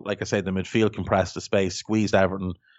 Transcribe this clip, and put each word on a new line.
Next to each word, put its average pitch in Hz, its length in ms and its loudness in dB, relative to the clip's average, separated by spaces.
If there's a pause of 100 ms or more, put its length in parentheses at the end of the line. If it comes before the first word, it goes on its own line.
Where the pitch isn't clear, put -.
Like 101 160 -4
I 101 40 -4
said, 101 200 -2
the 95 60 -4
midfield 101 420 2
compressed 95 400 0
the 92 80 -6
space, 95 360 0
squeezed 107 360 0
Everton, 95 400 2 (260)